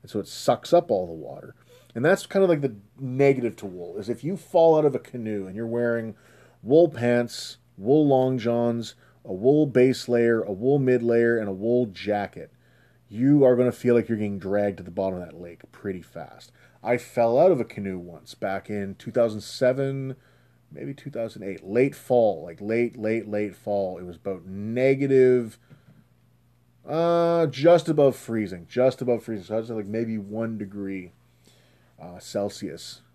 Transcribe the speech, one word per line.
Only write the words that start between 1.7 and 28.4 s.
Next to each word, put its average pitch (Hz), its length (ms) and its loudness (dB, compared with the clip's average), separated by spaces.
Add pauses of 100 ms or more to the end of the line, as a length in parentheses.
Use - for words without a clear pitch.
And 117 100 -6
that's 190 220 2
kind 196 160 0
of 185 60 4
like 151 140 2
the 117 140 -4 (220)
negative 131 580 0
to 104 100 -14
wool, 90 320 -12
is 101 100 -10
if 117 160 -6
you 180 120 -4
fall 165 420 4
out 151 60 2
of 135 100 2
a 120 60 -2
canoe 107 460 -8
and 92 80 -14
you're 113 120 -8
wearing 117 480 -2 (480)
wool 156 260 6
pants 120 680 -2 (180)
wool 143 300 2
long 131 320 2
johns, 117 560 -2 (300)
a 104 80 -10
wool 139 340 2
base 127 420 2
layer, 117 340 2
a 101 100 -6
wool 127 260 0
mid 127 240 2
layer, 117 360 2
and 104 100 -4
a 98 40 -6
wool 117 340 0
jacket, 101 640 -6 (560)
you 135 360 4
are 123 120 6
gonna 123 160 2
feel 120 220 2
like 117 140 2
you're 113 100 -2
getting 101 200 -4
dragged 101 400 -2
to 92 40 -14
the 90 80 -14
bottom 92 300 -4
of 87 60 -12
that 82 140 -18
lake 85 220 -18 (100)
pretty 92 300 -10
fast. - 500 -18 (300)
I 120 160 0
fell 117 400 0
out 180 120 6
of 143 100 2
a 110 40 -2
canoe 98 340 -8
once 87 360 -18
back 98 360 -8
in 98 240 -8
two - 160 -14
thousand 110 300 0
seven, 135 760 -2 (540)
maybe 139 240 -12
two 139 160 -16
thousand 113 320 -10
eight, 95 220 -10
late 120 300 2
fall, 107 500 2
like, 85 160 -16
late, 113 360 -2
late, 110 320 -4
late 104 280 -4
fall. 98 420 -4
It 90 60 -14
was 87 120 -14
about 92 280 -10
negative, 127 1120 2 (1300)
uh, 170 600 2
just 160 420 6
above 147 260 6
freezing, 95 540 -6